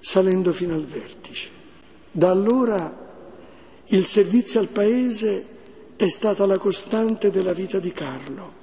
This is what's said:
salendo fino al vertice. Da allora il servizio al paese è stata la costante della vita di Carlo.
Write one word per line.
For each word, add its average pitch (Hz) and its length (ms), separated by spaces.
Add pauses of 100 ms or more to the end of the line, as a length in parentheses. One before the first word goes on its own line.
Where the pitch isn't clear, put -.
salendo 185 540
fino 175 180
al 156 140
vertice. - 640 (600)
Da 175 200
allora 208 680 (880)
il 190 220
servizio 214 520
al 196 100
paese 220 920 (380)
è 202 120
stata 202 380
la 190 100
costante 214 760
della 185 220
vita 185 260
di 175 140
Carlo. 135 720